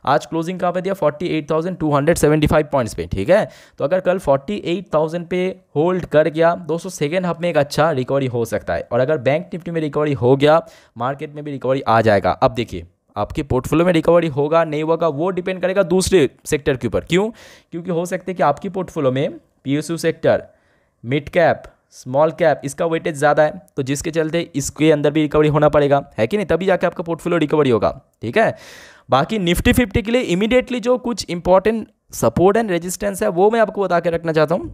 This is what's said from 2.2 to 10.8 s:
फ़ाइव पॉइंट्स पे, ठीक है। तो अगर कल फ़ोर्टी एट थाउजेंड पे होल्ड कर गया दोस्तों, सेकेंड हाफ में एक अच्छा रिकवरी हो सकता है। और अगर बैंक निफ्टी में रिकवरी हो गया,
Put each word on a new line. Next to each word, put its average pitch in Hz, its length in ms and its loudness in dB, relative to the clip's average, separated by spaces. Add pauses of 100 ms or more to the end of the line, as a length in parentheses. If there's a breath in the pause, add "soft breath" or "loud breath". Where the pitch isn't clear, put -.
फ़ाइव 156 260 2
पॉइंट्स 123 220 -2
पे, 85 120 -6
ठीक 98 240 -4
है। 160 180 4 (300 loud breath)
तो 131 60 -4
अगर 180 160 0
कल 185 180 0
फ़ोर्टी 143 380 0 (100)
एट 180 280 -4
थाउजेंड 160 320 -2
पे 180 140 -2 (360)
होल्ड 175 300 0
कर 156 220 2
गया 165 260 2 (120)
दोस्तों, 165 240 -6
सेकेंड 175 360 -4
हाफ 160 140 -4
में 175 80 -2
एक 156 80 -2
अच्छा 143 340 0
रिकवरी 135 360 -2
हो 117 180 -2
सकता - 300 -6
है। - 180 -6
और 123 80 0
अगर 147 180 0
बैंक 139 340 -2
निफ्टी 175 180 -10
में 165 100 -4
रिकवरी 147 320 -2
हो 123 240 2
गया, 147 240 4 (380 loud breath)